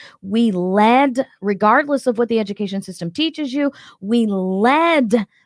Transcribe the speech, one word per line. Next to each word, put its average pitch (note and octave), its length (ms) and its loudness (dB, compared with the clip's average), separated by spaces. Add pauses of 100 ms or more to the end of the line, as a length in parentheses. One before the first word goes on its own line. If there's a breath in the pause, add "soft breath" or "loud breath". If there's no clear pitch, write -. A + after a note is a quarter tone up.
(220 loud breath)
We A3 280 0
led, A3 720 2 (160)
regardless A#3+ 680 0
of A3 100 -2
what A#3 100 0
the A3+ 120 0
education G3 420 -6
system E3+ 300 -10
teaches D4+ 400 -4
you, C#4+ 180 0 (300 loud breath)
we A3+ 260 0
led A3 1000 0 (200)